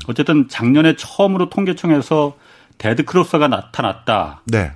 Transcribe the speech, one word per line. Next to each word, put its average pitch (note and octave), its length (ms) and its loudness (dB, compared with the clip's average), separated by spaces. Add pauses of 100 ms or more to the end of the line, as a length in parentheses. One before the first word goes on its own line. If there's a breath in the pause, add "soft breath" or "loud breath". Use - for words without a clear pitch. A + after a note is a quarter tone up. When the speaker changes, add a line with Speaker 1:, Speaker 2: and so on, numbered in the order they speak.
Speaker 1:
어쨌든 C#3+ 420 0
작년에 D3 480 2
처음으로 F#3+ 520 -2
통계청에서 D#3 880 0 (440 soft breath)
데드크로스가 D3+ 680 0
나타났다. G2 960 -4
Speaker 2:
네. G2 300 -2